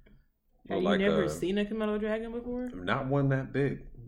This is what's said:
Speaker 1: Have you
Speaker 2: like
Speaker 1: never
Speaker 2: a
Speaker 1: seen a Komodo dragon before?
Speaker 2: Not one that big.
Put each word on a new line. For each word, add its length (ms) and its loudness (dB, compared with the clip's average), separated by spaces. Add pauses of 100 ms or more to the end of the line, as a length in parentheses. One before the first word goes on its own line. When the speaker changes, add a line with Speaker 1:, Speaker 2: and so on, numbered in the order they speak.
(680)
Speaker 1:
Have 80 0
you 60 2
Speaker 2:
like 160 4
Speaker 1:
never 240 4
Speaker 2:
a 60 0
Speaker 1:
seen 280 0
a 80 2
Komodo 340 -2
dragon 320 -2
before? 380 -6
Speaker 2:
Not 380 -2
one 220 4
that 220 0
big. 300 0 (260)